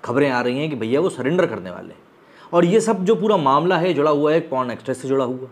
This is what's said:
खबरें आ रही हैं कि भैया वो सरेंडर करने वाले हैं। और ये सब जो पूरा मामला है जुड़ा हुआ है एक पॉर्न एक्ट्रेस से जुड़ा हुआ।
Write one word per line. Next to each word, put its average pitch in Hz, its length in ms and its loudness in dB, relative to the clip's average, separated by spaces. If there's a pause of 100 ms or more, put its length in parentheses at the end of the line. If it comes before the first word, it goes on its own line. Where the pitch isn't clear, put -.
खबरें 139 260 2
आ 123 100 0
रही 123 180 -2
हैं 156 120 -4
कि 143 60 -6
भैया 113 240 0
वो 185 80 0
सरेंडर 160 380 0
करने 98 240 -8
वाले 90 180 -14
हैं। - 120 -20 (520)
और 175 120 6
ये 196 160 4
सब 214 240 -2
जो 220 100 4
पूरा 208 220 0
मामला 160 420 2
है 180 160 0
जुड़ा 147 160 2
हुआ 151 200 2
है 156 60 2
एक 160 140 -2
पॉर्न 127 200 -4
एक्ट्रेस 120 320 -8
से 135 60 -8
जुड़ा 135 160 2
हुआ। 127 280 -8